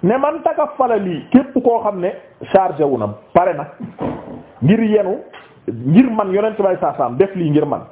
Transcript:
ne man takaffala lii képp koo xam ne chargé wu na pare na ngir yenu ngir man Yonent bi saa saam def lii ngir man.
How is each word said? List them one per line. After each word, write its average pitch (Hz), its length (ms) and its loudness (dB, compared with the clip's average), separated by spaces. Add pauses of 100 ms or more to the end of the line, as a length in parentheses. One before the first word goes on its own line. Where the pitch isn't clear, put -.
ne 208 160 2
man 302 240 -2
takaffala 285 540 0
lii 185 240 -4 (100)
képp 262 240 4 (100)
koo 233 180 2
xam 202 180 -4
ne 180 100 -2 (420)
chargé 180 320 2
wu 135 140 0
na 107 80 -4 (260)
pare 175 220 2
na 147 100 -8 (960)
ngir 196 180 4
yenu 208 340 0 (720)
ngir 226 240 6
man 208 240 -2
Yonent 214 240 0
bi 190 220 2
saa 147 160 -2
saam 123 200 -2
def 190 180 0
lii 165 160 -2
ngir 151 160 2
man. 110 260 -6